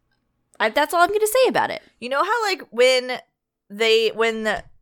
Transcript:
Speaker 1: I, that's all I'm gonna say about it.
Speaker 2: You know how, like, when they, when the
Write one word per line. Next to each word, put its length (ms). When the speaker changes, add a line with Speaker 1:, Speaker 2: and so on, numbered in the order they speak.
Speaker 1:
I, 100
that's 240
all 80
I'm 100
gonna 160
say 200
about 240
it. 100
Speaker 2:
You 100
know 140
how, 200
like, 180
when 480
they, 400
when 340
the 200